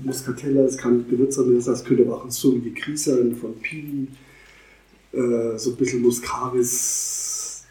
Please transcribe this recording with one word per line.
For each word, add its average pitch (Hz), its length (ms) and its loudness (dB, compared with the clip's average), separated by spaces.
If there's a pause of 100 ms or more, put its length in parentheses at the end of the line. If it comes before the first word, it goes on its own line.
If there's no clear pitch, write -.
Muscatella, 135 580 0
es 131 140 2
kann 120 320 2
Gewürze 131 340 2
sein, 123 120 6
das 120 120 0
heißt, 123 180 -2
könnte 123 180 6
aber - 140 2
auch - 80 -12
ein 123 60 -12
Sauvignon 120 440 2
Gris 147 300 -6
sein 123 300 2
von 113 240 -10
Piwi, 147 480 -6 (1040)
äh, 117 440 0
so 120 140 -2
ein - 40 -10
bisschen 123 260 0
Muscaris, - 1700 -2